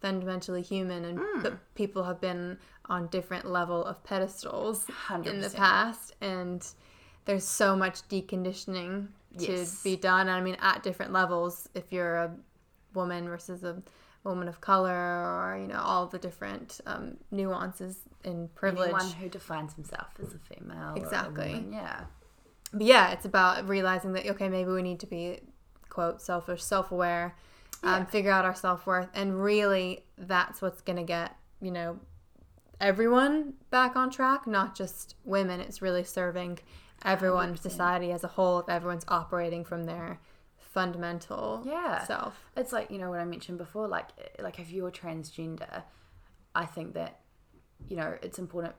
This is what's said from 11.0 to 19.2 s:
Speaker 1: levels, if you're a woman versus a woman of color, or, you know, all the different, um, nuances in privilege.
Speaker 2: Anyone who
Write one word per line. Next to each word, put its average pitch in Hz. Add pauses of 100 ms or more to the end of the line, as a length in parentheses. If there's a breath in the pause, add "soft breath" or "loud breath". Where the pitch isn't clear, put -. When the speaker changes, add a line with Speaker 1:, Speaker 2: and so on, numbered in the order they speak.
Speaker 1:
levels, 175
if -
you're 175
a 170 (580)
woman 175
versus 175
a 175 (400 soft breath)
woman 180
of 165
color, 185
or, 180
you 196
know, 202
all 180
the 180
different, 196
um, - (140)
nuances 185 (240)
in 170
privilege. 185
Speaker 2:
Anyone 185
who 180